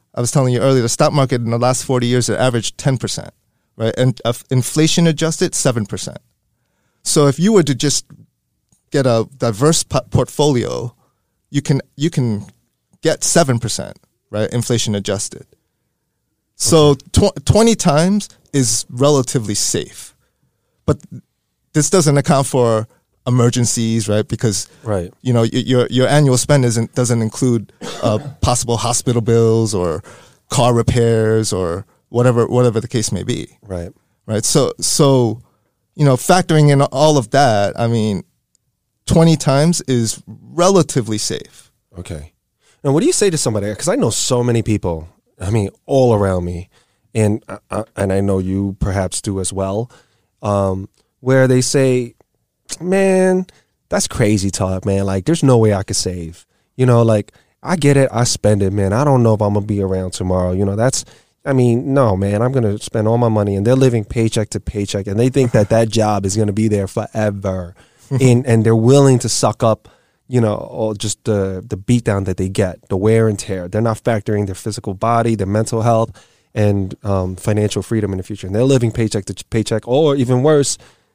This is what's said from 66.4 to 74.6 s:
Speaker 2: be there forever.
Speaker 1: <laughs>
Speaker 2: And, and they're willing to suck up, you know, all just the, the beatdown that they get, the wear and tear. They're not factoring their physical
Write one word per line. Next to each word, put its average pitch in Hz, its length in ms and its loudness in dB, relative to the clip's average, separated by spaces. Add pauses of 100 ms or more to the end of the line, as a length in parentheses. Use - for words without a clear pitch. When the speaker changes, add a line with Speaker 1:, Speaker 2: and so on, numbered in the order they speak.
Speaker 2:
be 107 160 0
there 101 180 -2
forever. 101 920 -6
Speaker 1:
<laughs> - 60 -20 (340)
Speaker 2:
And, 127 260 4
and 113 200 2
they're 113 100 4
willing 131 440 6
to 117 100 -4
suck - 340 -2
up, 110 240 0 (400)
you 123 140 0
know, 107 140 0
all - 380 -6
just 101 300 -8
the, 95 420 -2
the 90 120 -8
beatdown 104 480 0
that 92 100 -4
they 95 140 -2
get, 95 400 -4
the 98 80 -2
wear 110 320 2
and 101 100 -2
tear. 90 300 -8
They're 104 120 -2
not 113 220 -2
factoring 104 440 -2
their 95 80 -8
physical - 380 -8